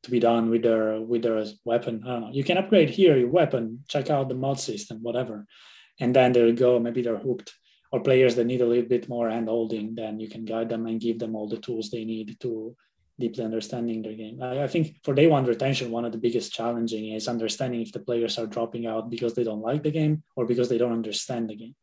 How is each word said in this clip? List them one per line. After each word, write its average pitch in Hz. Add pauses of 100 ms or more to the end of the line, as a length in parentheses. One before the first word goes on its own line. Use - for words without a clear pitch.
to -
be 123
done 117
with 113
their, 110
with 117
their 110 (220)
weapon. 117
I 127
don't 120
know. 110
You 135
can 175
upgrade 190
here 156
your 123
weapon. 131
Check 139
out 135
the 127
mod 135
system, 110
whatever. 113 (540)
And 127
then 127
they'll 120
go. 123
Maybe 120
they're 117
hooked. 123 (380)
Or 120
players 127
that 120
need 123
a 123
little 117
bit 120
more 117
hand-holding, 113
then 110
you 110
can 110
guide 113
them 113
and 113
give 113
them 113
all 107
the 110
tools 113
they 113
need 110
to 117 (440)
deeply 117
understanding 113
their 107
game. 110
I, 131
I 139
think 160
for 139
day 143
one 143
retention, 131
one 117
of 117
the 113
biggest 117
challenging 113
is 107
understanding 117
if 110
the 107
players 117
are 117
dropping 113
out 113
because 117
they 123
don't 107
like 131
the 156
game 151 (140)
or 120
because 120
they 120
don't 120
understand 113
the 104
game. 113